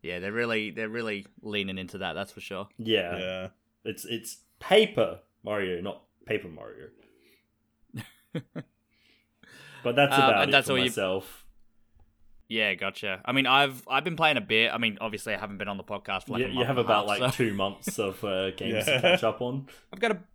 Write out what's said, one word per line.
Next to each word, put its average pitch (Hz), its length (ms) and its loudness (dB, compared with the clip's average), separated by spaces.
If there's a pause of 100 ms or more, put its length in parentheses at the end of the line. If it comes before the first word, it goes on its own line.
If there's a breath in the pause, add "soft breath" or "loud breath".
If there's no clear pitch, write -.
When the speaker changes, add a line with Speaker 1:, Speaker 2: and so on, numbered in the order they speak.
Speaker 1:
Yeah, 87 180 -8
they're 98 120 -6
really, 110 400 -2
they're 110 180 -6
really 107 360 -6 (160)
leaning 98 360 -4
into 92 200 -10
that, 92 160 -4
that's 95 180 -6
for - 100 -18
sure. 98 360 -10
Speaker 2:
Yeah. 98 400 0
Speaker 3:
Yeah. 92 300 -6 (360)
Speaker 2:
It's, - 220 -10
it's - 320 -10 (220)
Paper 180 600 4 (240)
Mario, 95 380 -2
not 98 220 -8 (220)
Paper 107 220 -2
Mario. 57 420 -16 (1400 soft breath)
Speaker 1:
<laughs> 156 100 -6 (1400 loud breath)
Speaker 2:
But 120 140 0
that's 139 180 4
Speaker 1:
Um, 135 120 6
Speaker 2:
about 107 160 6
Speaker 1:
and 139 80 2
Speaker 2:
it - 20 2
Speaker 1:
that's 135 160 6
Speaker 2:
for 131 60 2
Speaker 1:
all 131 40 4
you 127 80 4
Speaker 2:
myself. 95 600 -2 (1040)
Speaker 1:
Yeah, 107 240 2
gotcha. 95 500 -4
I - 80 -4
mean, 135 160 2
I've, 135 400 4
I've 135 160 2
been 165 140 -4
playing 156 180 4
a 117 60 0
bit. 110 320 4
I - 40 -2
mean, 110 220 0
obviously, 107 340 -6
I 98 60 -4
haven't 101 180 -8
been 101 120 -6
on 98 80 -6
the 95 80 -12
podcast 98 400 -6
for, - 80 -8
like, 117 80 0
Speaker 2:
You, 127 60 0
Speaker 1:
a - 20 -6
Speaker 2:
you 127 60 -6
Speaker 1:
month 123 120 2
Speaker 2:
have 131 120 0
Speaker 1:
and 113 60 2
a 110 60 2
Speaker 2:
about, 104 160 4
Speaker 1:
half, 101 140 0
Speaker 2:
like, 127 120 2
Speaker 1:
so - 120 -6
Speaker 2:
two 107 80 0
months 98 440 -4
of, 98 280 -2
uh, 95 260 0
Speaker 1:
<laughs> 92 60 -10
Speaker 2:
games 107 300 -2
Speaker 3:
Yeah. 147 80 4
Speaker 2:
to 123 60 2
catch 175 220 4
up 110 180 0
on. 131 280 -4 (240 loud breath)
Speaker 1:
I've - 80 -6
got 226 100 2
a 185 80 -2 (160)